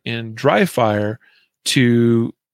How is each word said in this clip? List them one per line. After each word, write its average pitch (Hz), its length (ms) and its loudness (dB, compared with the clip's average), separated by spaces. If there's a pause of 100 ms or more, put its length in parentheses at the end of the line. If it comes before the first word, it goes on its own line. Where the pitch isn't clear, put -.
in 117 300 -10
dry 180 300 2
fire 107 540 -2 (460)
to 117 680 2 (200)